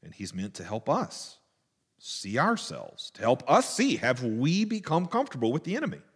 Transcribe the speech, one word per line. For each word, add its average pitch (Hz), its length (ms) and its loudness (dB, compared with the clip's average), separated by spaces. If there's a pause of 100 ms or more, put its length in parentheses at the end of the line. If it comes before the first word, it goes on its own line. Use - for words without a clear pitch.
And 82 100 -18
he's 95 220 -10
meant 98 200 -6
to - 80 -12
help 104 240 -6
us - 500 -2 (600)
see - 400 -6
ourselves, 156 720 -2
to - 100 -12
help 120 280 4
us 214 240 6
see, 254 220 2
have 123 280 0
we 135 400 2
become 185 440 0
comfortable 143 440 0
with 151 120 -2
the 180 120 -4
enemy? 262 260 -4 (140)